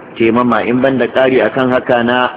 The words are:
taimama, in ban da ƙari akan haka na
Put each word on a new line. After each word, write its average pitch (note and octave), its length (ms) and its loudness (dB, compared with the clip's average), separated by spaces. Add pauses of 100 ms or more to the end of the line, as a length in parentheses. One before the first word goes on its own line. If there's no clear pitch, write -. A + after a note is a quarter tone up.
(180)
taimama, A2+ 500 0
in B2 140 -2
ban C3+ 160 0
da A#2+ 100 0
ƙari C3 340 2
akan B2+ 300 0
haka B2 320 0
na B2 340 0